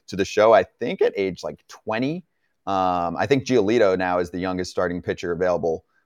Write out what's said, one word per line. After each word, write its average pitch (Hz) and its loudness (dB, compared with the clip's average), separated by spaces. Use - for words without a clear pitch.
to 101 -10
the 95 0
show, 107 4
I 98 6
think, 147 -8
at - 2
age, 95 -4
like, - -12
twenty. 131 -6
Um, 90 -2
I 85 -2
think 135 0
Giolito 107 2
now 90 0
is 87 -4
the 92 -8
youngest 92 -4
starting 90 -4
pitcher 90 -6
available 85 -2